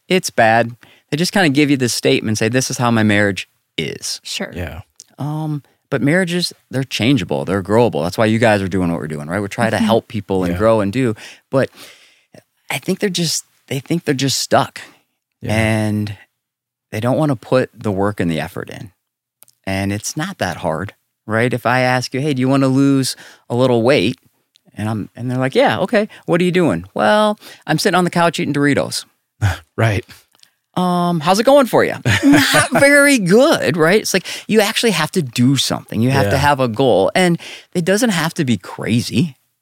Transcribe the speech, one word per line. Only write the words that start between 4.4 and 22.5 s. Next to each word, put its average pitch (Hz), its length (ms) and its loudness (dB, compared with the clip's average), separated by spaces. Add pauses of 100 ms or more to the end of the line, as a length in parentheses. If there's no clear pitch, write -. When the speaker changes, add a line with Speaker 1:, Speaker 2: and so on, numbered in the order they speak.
Speaker 3:
Yeah. 85 280 -10 (360)
Speaker 1:
Um, 151 460 -6 (260)
but 135 120 -4
marriages, 175 500 0 (180)
they're 131 140 -4
changeable. 104 640 -2
They're 92 180 -2
growable. 101 400 0
That's 90 140 -4
why 117 80 2
you 110 140 2
guys 107 220 2
are 95 60 -4
doing 90 240 -2
what 80 80 -4
we're 64 80 -8
doing, 73 200 -10
right? 90 120 -4
We're 101 80 -6
trying 113 240 -2
to 107 60 0
Speaker 2:
Mm-hmm. 95 80 0
Speaker 1:
help 113 240 0
people 95 340 -4
and 87 100 -2
Speaker 3:
Yeah. 85 40 -6
Speaker 1:
grow 110 240 2
and 98 100 -2
do. 120 240 -2 (340)
But 135 200 0 (1000)
I 139 80 -8
think 185 220 -6
they're 208 100 -2
just, 170 360 -4 (220)
they 135 120 -6
think 160 260 -4
they're 151 80 -2
just 131 260 -2
stuck. - 420 -2 (600)
Speaker 3:
Yeah. 110 140 -4
Speaker 1:
And 107 640 -2 (720)
they 107 80 -6
don't 120 180 0
wanna 147 200 0
put 127 360 -2
the 110 200 -6
work 98 260 -2
and 90 100 0
the 80 120 -2
effort 55 280 -10
in. - 220 -16 (760)
And 98 280 -4
it's - 240 -8
not 180 220 -8
that 90 180 -4
hard, 85 380 -6 (300)
right? 113 280 -2
If 123 120 -6
I 120 160 2
ask 127 320 -2
you, 131 60 -4
"Hey, 151 140 -2
do 127 80 -2
you 131 80 0
wanna 135 180 2